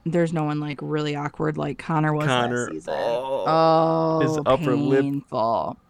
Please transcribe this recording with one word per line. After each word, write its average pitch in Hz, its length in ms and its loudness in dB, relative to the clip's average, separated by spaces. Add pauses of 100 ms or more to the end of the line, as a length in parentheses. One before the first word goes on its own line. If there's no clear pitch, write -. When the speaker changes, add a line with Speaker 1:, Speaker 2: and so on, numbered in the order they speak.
Speaker 1:
there's 170 280 2
no 165 120 0
one, 147 160 -2
like, 147 220 -6
really 151 340 -2
awkward 147 400 -4
like 147 220 -4
Connor 156 340 0
was 151 140 0
Speaker 2:
Connor, 123 380 0
Speaker 1:
last 80 80 -8
season. 78 240 -8
Speaker 2:
oh, 117 500 -2
Speaker 1:
Oh, 160 760 4
Speaker 2:
his 156 240 2
upper 143 320 2
lip, 139 240 2
Speaker 1:
painful. 117 800 -2 (120)